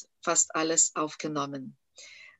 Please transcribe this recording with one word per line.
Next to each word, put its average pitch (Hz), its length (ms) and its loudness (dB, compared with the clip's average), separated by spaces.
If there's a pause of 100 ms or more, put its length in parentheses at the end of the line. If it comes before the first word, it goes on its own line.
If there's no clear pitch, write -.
(220)
fast - 340 2
alles 160 400 4
aufgenommen. 147 840 -4 (640)